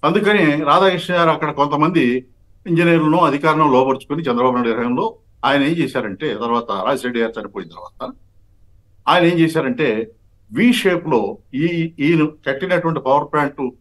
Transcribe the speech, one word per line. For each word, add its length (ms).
అందుకని 420
రాధాకృష్ణ 440
గారు 220
అక్కడ 140
కొంతమంది 440
ఇంజనీర్లను, 640
అధికారులను 480
లోపరుచుకొని 520
చంద్రబాబు 280
నాయుడు 240
హయాంలో 260
ఆయన 140
ఏం 200
చేశారంటే, 460
తర్వాత 260
రాజశేఖర్ 380
గారు 120
చనిపోయిన 380
తర్వాత 260
ఆయన 240
ఏం 120
చేశారంటే, 460
V 160
షేప్‌లో 400
ఈ, 120
ఈయన 180
కట్టినటువంటి 600
power 260
plant 300